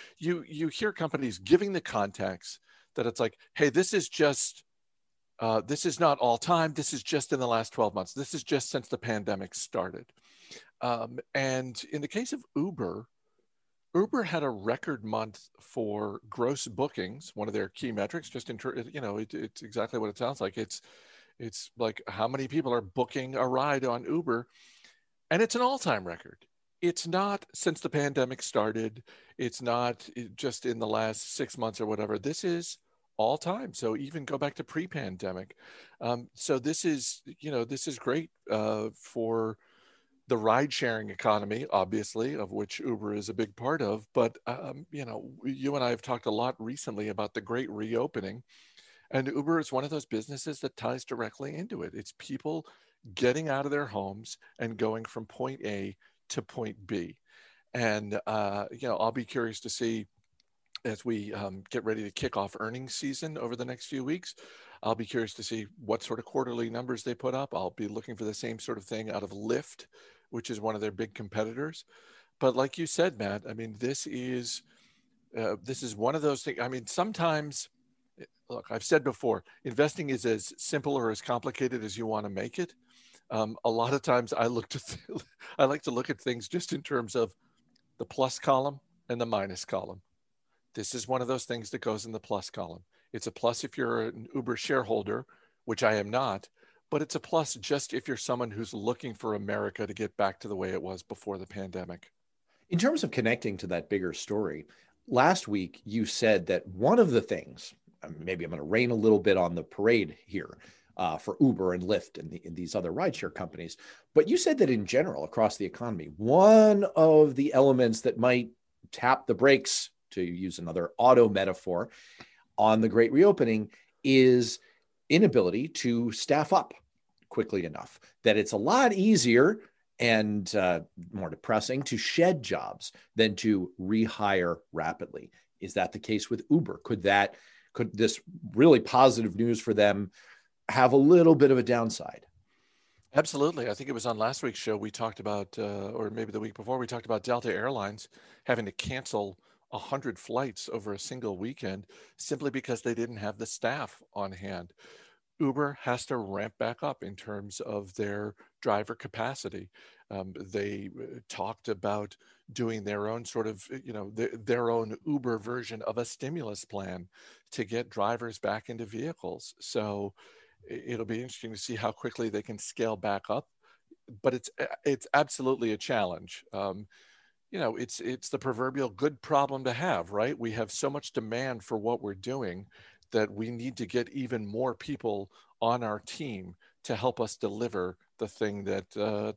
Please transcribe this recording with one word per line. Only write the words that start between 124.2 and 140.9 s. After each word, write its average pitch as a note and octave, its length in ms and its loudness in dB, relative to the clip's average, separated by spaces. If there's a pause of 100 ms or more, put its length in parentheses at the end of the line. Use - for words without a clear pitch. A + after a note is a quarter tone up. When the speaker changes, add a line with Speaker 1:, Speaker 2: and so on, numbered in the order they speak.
Speaker 2:
inability B2+ 580 6
to A#2 440 0
staff D3 420 2
up - 200 4 (560)
quickly G#2+ 360 -2
enough, - 340 -12 (240)
that G#2+ 140 6
it's G#2+ 160 2
a A2 40 2
lot G#3+ 360 6
easier F#3 680 8 (400)
and, G#2+ 560 2
uh, F2+ 260 4 (300)
more F#2 180 -6
depressing A#2 540 0
to B2+ 140 -2
shed E3 460 4
jobs C2 480 -6 (240)
than A2 200 4
to G2 440 2
rehire G2 800 2 (140)
rapidly. - 600 -6 (280)
Is F#2+ 140 -10
that F#2 180 0
the - 80 -10
case G#2+ 300 -2
with A#2 200 -4
Uber? D3 340 4
Could G2+ 200 -2
that, G2 320 6 (380)
could A#2 240 -2
this A2 220 2 (340)
really C3+ 260 10
positive A#2 560 6
news A#2 240 2
for A2+ 140 0
them G2+ 380 4 (580)
have B2 240 8